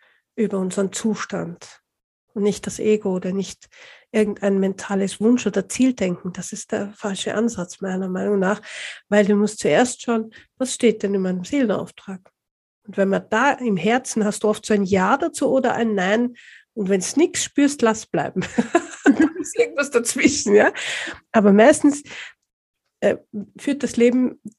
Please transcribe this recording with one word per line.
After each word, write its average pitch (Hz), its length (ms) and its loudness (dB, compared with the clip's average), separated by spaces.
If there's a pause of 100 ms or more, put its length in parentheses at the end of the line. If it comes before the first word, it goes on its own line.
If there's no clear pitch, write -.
(340)
über 202 240 -2
unseren 190 340 -2
Zustand - 920 -6 (500)
und 208 100 -4
nicht 202 240 0
das 196 120 -8
Ego 214 360 0
oder 185 180 -4
nicht - 360 -8 (440)
irgendein 202 460 0
mentales 196 600 -2
Wunsch- 240 260 2
oder 196 220 -2
Zieldenken. 190 640 -2
Das - 200 -12
ist - 200 -12
der 208 240 -6
falsche - 380 -6
Ansatz, 214 480 -4
meiner 190 260 -6
Meinung 196 300 -2
nach, 196 240 0 (480)
weil 208 160 4
du 208 100 4
musst 208 240 0
zuerst 208 400 2
schauen, 226 320 -4 (240)
was 254 180 -6
steht 220 280 0
denn 196 120 -2
in 196 60 0
meinem 185 240 -2
Seelenauftrag? - 880 -4 (540)
Und 196 100 -12
wenn 196 140 2
man 185 180 0
da 254 240 2
im 240 240 -2
Herzen 220 480 0
hast, 208 180 -4
du 214 60 2
oft 208 160 -2
so - 80 0
ein 202 120 2
Ja 190 340 2
dazu 320 320 -2
oder 262 240 2
ein 226 200 -2
Nein. 220 400 0 (380)
Und 202 160 -4
wenn's 190 280 0
nix 359 280 2
spürst, 285 380 0
lass 220 240 0
bleiben. 156 340 -4
<laughs> - 640 -4
Da 294 240 4 (100)
ist - 200 -10
irgendwas 285 320 -2
dazwischen, - 640 0
ja. 226 180 6 (600)
Aber 208 200 6
meistens, 277 500 6 (960)
äh, - 160 2 (420)
führt 285 240 -4
das 240 140 -4
Leben 247 440 2 (180)